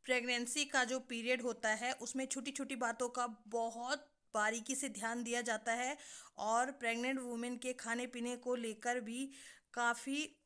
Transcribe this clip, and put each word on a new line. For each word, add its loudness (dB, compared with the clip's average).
प्रेगनेंसी 2
का 4
जो 0
पीरियड 0
होता 0
है, 2
उसमें -2
छोटी-छोटी -4
बातों 0
का 0
बहुत -4
बारीकी 2
से 0
ध्यान -2
दिया 2
जाता 0
है 0
और 4
प्रेग्नेंट 0
वुमेन -4
के -4
खाने -2
पीने -2
को 0
लेकर 0
भी -4
काफ़ी 2